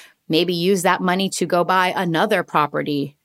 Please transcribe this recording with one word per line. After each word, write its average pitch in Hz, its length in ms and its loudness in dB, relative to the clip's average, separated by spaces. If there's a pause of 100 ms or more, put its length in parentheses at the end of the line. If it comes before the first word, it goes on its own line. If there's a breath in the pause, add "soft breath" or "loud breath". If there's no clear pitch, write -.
(300 loud breath)
maybe 175 240 2
use 175 300 0
that 180 180 2
money 185 280 0
to - 160 -4
go 175 180 2
buy 185 320 0
another 180 480 0
property 147 800 -2